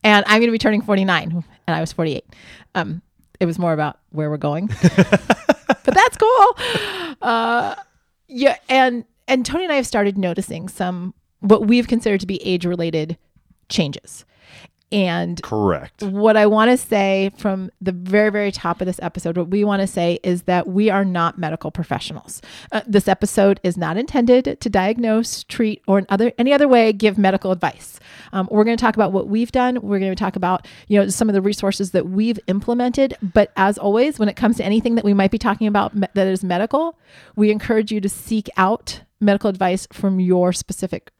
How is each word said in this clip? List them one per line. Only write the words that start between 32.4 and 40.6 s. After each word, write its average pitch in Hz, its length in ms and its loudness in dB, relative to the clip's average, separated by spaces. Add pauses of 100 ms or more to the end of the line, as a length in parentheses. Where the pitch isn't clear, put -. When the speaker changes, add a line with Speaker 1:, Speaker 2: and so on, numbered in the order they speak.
Speaker 1:
implemented. 240 760 0
But 202 360 2
as 196 200 2
always, 233 420 0
when 214 100 2
it - 80 -8
comes 226 180 2
to - 80 -6
anything 226 320 0
that 226 80 0
we 202 100 2
might 196 180 2
be 226 60 -2
talking 214 300 -2
about 208 300 0
me-, 196 160 0
that 196 140 2
is 190 180 -2
medical, 233 520 -2 (380)
we 208 160 4
encourage 214 400 0
you 214 80 -2
to 196 80 -4
seek - 480 -6
out 190 460 -2 (180)
medical 202 300 2
advice 190 420 -2
from 190 300 -2
your 180 320 2
specific - 680 -10